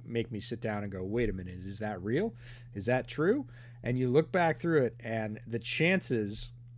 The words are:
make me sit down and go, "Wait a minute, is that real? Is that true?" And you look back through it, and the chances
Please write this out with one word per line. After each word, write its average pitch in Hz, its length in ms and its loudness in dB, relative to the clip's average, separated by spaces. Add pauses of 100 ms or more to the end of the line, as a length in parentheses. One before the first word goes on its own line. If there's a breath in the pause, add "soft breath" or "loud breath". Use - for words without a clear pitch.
make 117 260 -2
me 107 80 -4
sit 117 220 -6
down 104 220 -2
and 98 80 -6
go, 95 100 -6
"Wait 107 260 2
a 101 60 0
minute, 90 320 -6
is 98 140 -8
that 107 220 -4
real? 147 320 0 (400 loud breath)
Is 98 120 -4
that 123 200 2
true?" 214 400 2 (360 loud breath)
And 127 160 0
you 127 100 4
look 156 240 4
back 170 280 4
through 160 240 6
it, 113 160 0
and 110 460 -2
the 113 120 -2
chances 123 960 2 (260)